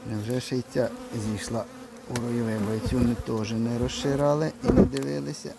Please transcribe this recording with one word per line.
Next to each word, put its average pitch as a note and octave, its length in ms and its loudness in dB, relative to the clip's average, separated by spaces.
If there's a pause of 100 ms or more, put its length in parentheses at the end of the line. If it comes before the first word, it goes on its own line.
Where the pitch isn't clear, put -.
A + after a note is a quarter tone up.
Невже A2+ 300 -2
ще C3 160 -4
й B2 80 0 (100)
ця B2+ 160 2 (260)
зійшла A2 480 -2 (460)
у A#2+ 120 -2
ройове, A#2 380 0
бо A2 300 0
цю C3 80 2
ми A#2+ 180 4
теж A2 360 -2
не A#2 280 0
розширали C#3+ 720 2 (120)
і - 80 4
не C3+ 100 8
дивилися. C#3 760 0